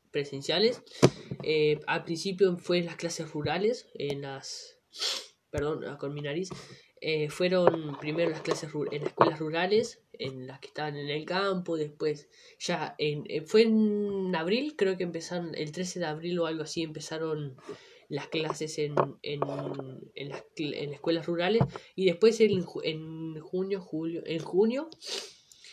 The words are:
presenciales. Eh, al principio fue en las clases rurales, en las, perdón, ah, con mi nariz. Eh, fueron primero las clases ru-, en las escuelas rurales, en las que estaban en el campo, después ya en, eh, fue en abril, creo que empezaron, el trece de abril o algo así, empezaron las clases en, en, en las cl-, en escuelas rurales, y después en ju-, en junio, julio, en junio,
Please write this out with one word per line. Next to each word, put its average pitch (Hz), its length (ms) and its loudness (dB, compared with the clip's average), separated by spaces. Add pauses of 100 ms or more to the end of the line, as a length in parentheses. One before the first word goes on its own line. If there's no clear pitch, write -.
presenciales. 151 720 0 (600)
Eh, 151 440 4
al 160 180 0
principio 180 520 2
fue 175 200 0
en 175 80 0
las 170 100 -8
clases 165 380 -6
rurales, 175 640 0
en 139 260 -4
las, - 580 -12 (720)
perdón, 151 360 -2
ah, 143 120 -8
con 143 160 -6
mi 147 80 -8
nariz. 151 300 -4 (500)
Eh, 151 280 0
fueron 165 720 4
primero 165 300 2
las 156 140 -4
clases 156 280 -2
ru-, 147 180 0
en 147 120 -4
las - 80 -2
escuelas 156 300 2
rurales, 180 720 0
en 131 340 -8
las 135 140 -14
que - 60 -16
estaban 151 280 -6
en 143 140 -6
el 156 160 -2
campo, 180 500 0
después 151 540 -2 (300)
ya 165 380 -2
en, 147 300 -2
eh, 151 140 -4
fue 220 220 8
en 208 760 4
abril, 233 400 0
creo 185 180 4
que 180 80 -4
empezaron, 165 500 -6
el 151 200 -6
trece 180 260 -6
de 170 60 -2
abril 165 340 -2
o 165 60 2
algo 160 180 -2
así, 160 180 -4
empezaron 156 760 -4 (520)
las - 200 -6
clases 156 500 -4
en, 147 160 0 (260)
en, 147 200 -4 (760)
en 143 140 -8
las - 160 -10 (100)
cl-, 147 260 -4
en 147 120 -6
escuelas 165 340 0
rurales, 180 340 4 (320)
y 185 120 2
después 214 340 6
en 202 240 6
ju-, - 180 -10
en 160 600 -6
junio, 190 400 -2
julio, 165 440 -4
en 160 140 -2
junio, 226 500 2 (840)